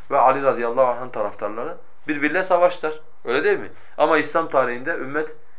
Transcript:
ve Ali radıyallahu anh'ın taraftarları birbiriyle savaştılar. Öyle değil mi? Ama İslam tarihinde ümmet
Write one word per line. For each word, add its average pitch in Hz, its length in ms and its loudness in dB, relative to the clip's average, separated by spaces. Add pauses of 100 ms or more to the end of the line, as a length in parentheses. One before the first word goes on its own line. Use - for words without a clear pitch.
(100)
ve 135 80 4
Ali 135 240 6
radıyallahu 120 440 2
anh'ın 123 220 -2
taraftarları 120 680 -6 (320)
birbiriyle 151 340 0
savaştılar. 175 580 2 (240)
Öyle 131 200 0
değil 196 140 2
mi? 101 120 -6 (280)
Ama 156 200 4
İslam 151 300 0
tarihinde 127 420 0
ümmet 147 380 -4 (300)